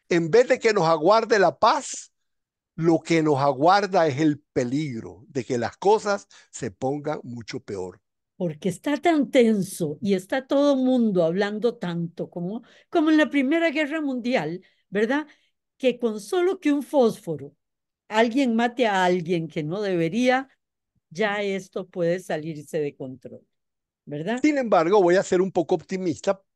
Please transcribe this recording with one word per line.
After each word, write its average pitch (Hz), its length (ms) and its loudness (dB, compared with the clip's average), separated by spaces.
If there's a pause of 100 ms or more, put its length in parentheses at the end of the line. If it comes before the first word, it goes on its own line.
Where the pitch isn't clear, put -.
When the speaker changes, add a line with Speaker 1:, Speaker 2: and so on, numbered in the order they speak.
Speaker 1:
en 170 220 0
vez 240 180 6
de 262 120 2
que 220 120 2
nos 202 120 2
aguarde 202 540 4
la 170 200 2
paz, - 540 0 (640)
lo 165 240 2
que 165 220 0
nos 151 160 2
aguarda 170 680 2
es 139 140 -2
el 151 180 2 (140)
peligro 123 760 -4
de 123 160 -6
que 127 140 -4
las 110 200 -6
cosas 202 500 0 (220)
se 120 200 -10
pongan 147 540 -6
mucho 120 360 -12
peor. 92 400 -12 (360)
Speaker 2:
Porque 170 320 -6
está 285 300 -6
tan 294 320 0
tenso 208 720 2
y 196 120 0
está 262 320 -4
todo 285 300 2
mundo 240 480 2
hablando 208 520 -2
tanto 170 520 -6
como, 190 340 -8 (280)
como 320 200 2
en 311 60 6
la 302 140 4
Primera 302 400 2
Guerra 302 320 -4
Mundial, 240 600 -4 (280)
¿verdad? 247 360 -2 (520)
Que 247 200 0
con 220 220 -4
solo 359 400 -2
que 294 120 0
un 285 100 -2
fósforo, 180 760 -2 (520)
alguien 233 460 2
mate 233 320 0
a 190 180 2
alguien 175 440 0
que 156 140 -6
no 160 180 -4
debería, 214 720 0 (600)
ya 208 320 -2
esto 190 460 -6
puede 175 320 -2
salirse 156 600 -8
de 147 160 -4
control, 131 500 -16 (600)
¿verdad? 165 360 -6
Speaker 1:
Sin 302 160 2
embargo, 202 440 4
voy 175 140 4
a 196 60 2
ser 180 180 0
un 190 120 0
poco 180 220 0
optimista. 185 680 -4 (140)